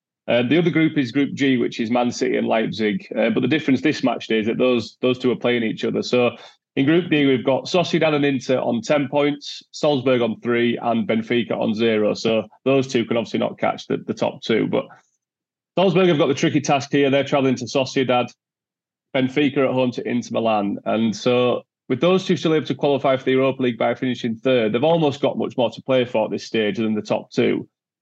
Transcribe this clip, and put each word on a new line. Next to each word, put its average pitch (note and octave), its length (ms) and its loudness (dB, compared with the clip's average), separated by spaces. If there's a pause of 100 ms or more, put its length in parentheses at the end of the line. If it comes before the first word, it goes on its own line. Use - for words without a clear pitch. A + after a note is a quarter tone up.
(280)
Uh, A#2 140 2
the C3 160 2
other F3 100 2
group D3+ 300 2
is A#2+ 140 -2
Group C#3 200 0
G, C3+ 240 2
which A#2+ 240 -2
is A2+ 100 -4
Man B2 200 2
City A#2 260 -2
and A2+ 100 0
Leipzig. A2 680 -2
Uh, A2+ 140 2
but A2+ 100 0
the B2 80 0
difference C#3+ 320 0
this D3 240 0
match A#2 220 -2
day A2 140 0
is G#2 80 -2
that A2 100 -2
those, B2 420 0
those B2+ 180 0
two B2 120 0
are G#2+ 60 0
playing A#2+ 260 -2
each A2 200 -4
other. G#2+ 200 -2
So B2 300 2 (420)
in C#3 100 2
Group E3+ 260 2
D, D3 140 2
we've C3 180 2
got C3 220 0
Sociedad E3 480 0
and C#3+ 100 0
Inter C3+ 360 0
on A#2+ 240 -2
ten C#3+ 260 0
points, D3 640 -2
Salzburg C3 500 0
on A2 220 -2
three, A#2+ 340 0
and A2+ 320 -2
Benfica A2+ 440 0
on A2+ 200 -2
zero. G#2+ 400 2
So A2 300 0 (240)
those C3+ 200 2
two A#2+ 200 0
can A#2+ 100 -2
obviously A2+ 240 -2
not A2+ 180 -4
catch - 280 -4
the, - 100 -2
the - 160 -8
top - 300 -4
two. G#2+ 240 0
But - 180 -2 (960)
Salzburg F#3 300 4
have D#3 100 4
got D3+ 80 4
the C3 80 2
tricky D3+ 260 0
task C3+ 320 0
here. C#3 160 4
They're C#3 160 2
travelling C3+ 300 2
to B2 100 -6
Sociedad, B2+ 640 0 (880)
Benfica C3+ 500 2
at B2 60 0
home B2+ 200 0
to B2+ 140 -8
Inter A#2+ 260 -4
Milan. A2 520 0
And G#2+ 320 0
so B2 460 0 (260)
with D3 120 -2
those F#3 240 2
two F3+ 120 0
still D#3+ 180 0
able D3+ 120 -2
to D3+ 80 -4
qualify C3+ 420 0
for C3 80 -8
the C3 80 0
Europa C3 300 0
League B2 160 -2
by A#2+ 160 0
finishing A#2+ 420 -4
third, B2 360 2
they've A#2+ 120 0
almost D#3 360 2
got A#2+ 180 -2
much G#2+ 180 -6
more A#2 140 0
to - 120 -18
play C3 220 0
for A2 200 -2
at F#2+ 60 -4
this G2+ 140 -8
stage G#2 340 -2
than A2 160 -2
the G#2 80 -4
top - 280 -4
two. A2 380 -2 (340)